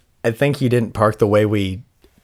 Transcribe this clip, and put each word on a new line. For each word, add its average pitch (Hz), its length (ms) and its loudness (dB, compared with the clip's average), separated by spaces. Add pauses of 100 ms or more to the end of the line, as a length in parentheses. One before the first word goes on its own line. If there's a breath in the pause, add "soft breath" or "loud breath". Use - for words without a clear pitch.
(240)
I 120 80 -2
think 143 300 -2
you 127 80 0
didn't 117 240 0
park 107 260 0
the 110 80 4
way 107 180 4
we 101 360 -2 (420)